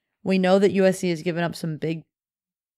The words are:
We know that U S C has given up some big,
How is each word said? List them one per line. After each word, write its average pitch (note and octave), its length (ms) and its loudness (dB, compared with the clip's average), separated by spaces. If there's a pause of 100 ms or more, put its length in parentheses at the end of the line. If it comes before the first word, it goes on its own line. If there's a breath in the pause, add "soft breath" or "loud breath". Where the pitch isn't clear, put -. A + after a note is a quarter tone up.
(240)
We F#3+ 140 0
know F#3 220 4
that G3 120 4
U F#3+ 140 2
S F#3 140 2
C F#3 100 -2
has D#3+ 140 -4
given E3+ 200 -4
up E3+ 140 -6
some D#3+ 180 -6
big, D#3+ 280 -6 (760)